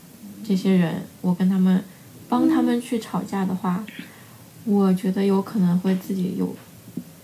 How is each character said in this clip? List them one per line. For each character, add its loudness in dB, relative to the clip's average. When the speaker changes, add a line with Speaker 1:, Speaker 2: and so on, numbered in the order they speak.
Speaker 1:
这 2
些 0
人， 2
我 0
跟 2
他 2
们， 4
帮 2
他 2
们 2
去 -4
吵 -6
架 -4
的 -2
话， -2
Speaker 2:
嗯。 -14
Speaker 1:
我 4
觉 0
得 0
有 2
可 -4
能 4
会 2
自 -6
己 -2
有， -4